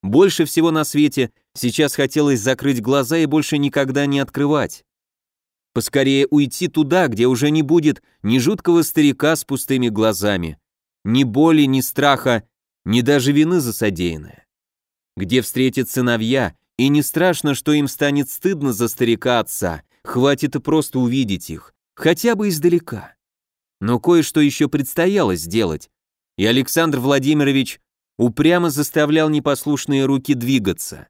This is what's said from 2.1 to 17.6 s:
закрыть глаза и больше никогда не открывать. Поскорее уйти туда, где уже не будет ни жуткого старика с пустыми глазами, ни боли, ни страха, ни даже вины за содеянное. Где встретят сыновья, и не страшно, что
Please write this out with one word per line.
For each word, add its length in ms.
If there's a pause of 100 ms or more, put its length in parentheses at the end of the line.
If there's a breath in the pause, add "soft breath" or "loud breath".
закрыть 420
глаза 360
и 80
больше 320
никогда 480
не 140
открывать. 640 (920)
Поскорее 560
уйти 380
туда, 400
где 200
уже 220
не 120
будет 400 (220)
ни 160
жуткого 440
старика 520
с 80
пустыми 460
глазами, 680 (440)
ни 200
боли, 400
ни 180
страха, 600 (420)
ни 160
даже 300
вины 280
за 140
содеянное. 720 (680)
Где 260
встретят 480
сыновья, 640 (220)
и 120
не 120
страшно, 540
что 180